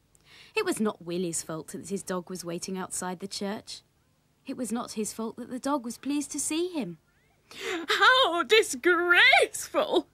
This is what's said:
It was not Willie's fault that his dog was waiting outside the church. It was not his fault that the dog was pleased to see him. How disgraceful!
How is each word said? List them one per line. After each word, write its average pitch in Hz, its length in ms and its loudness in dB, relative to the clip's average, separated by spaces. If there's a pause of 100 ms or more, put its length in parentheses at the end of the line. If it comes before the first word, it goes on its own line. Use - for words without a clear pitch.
(540)
It 427 100 0
was 370 160 -2
not 208 240 -2
Willie's 175 380 -4
fault 156 260 -10
that 165 200 -12
his 190 140 -6
dog 185 280 -6
was 185 140 -12
waiting 175 340 -8
outside 185 420 -8
the 196 80 -12
church. - 540 -8 (640)
It 277 100 -10
was 226 160 -6
not 233 200 -6
his 214 200 -6
fault 220 240 -8
that 240 140 -14
the 254 80 -8
dog 269 260 -2
was 233 140 -10
pleased 285 340 -4
to 294 80 -8
see 330 280 -2
him. 240 300 -6 (880)
How 403 540 4
disgraceful! 349 1700 4